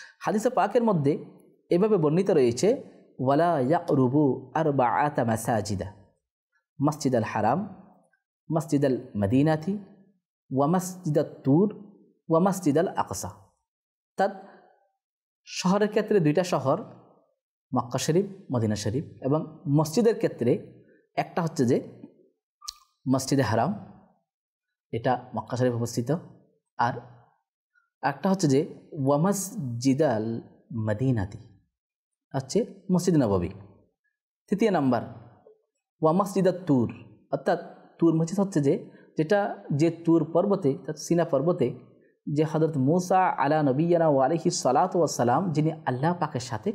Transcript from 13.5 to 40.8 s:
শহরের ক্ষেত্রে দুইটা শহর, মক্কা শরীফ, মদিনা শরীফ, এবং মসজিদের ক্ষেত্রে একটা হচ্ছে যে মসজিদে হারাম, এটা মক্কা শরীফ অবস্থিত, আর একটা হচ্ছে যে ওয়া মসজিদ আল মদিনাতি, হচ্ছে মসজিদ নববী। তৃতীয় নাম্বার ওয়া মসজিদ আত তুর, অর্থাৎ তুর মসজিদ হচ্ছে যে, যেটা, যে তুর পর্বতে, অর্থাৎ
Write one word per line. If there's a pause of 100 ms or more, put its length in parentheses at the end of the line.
শহরের
ক্ষেত্রে
দুইটা
শহর, (920)
মক্কা
শরীফ, (280)
মদিনা
শরীফ, (180)
এবং
মসজিদের
ক্ষেত্রে (320)
একটা
হচ্ছে
যে (1300)
মসজিদে
হারাম, (1080)
এটা (100)
মক্কা
শরীফ
অবস্থিত, (640)
আর (1080)
একটা
হচ্ছে
যে (260)
ওয়া
মসজিদ
আল (320)
মদিনাতি, (960)
হচ্ছে (260)
মসজিদ
নববী। (960)
তৃতীয়
নাম্বার (1000)
ওয়া
মসজিদ
আত (120)
তুর, (380)
অর্থাৎ (400)
তুর
মসজিদ
হচ্ছে
যে, (280)
যেটা, (180)
যে
তুর
পর্বতে,
অর্থাৎ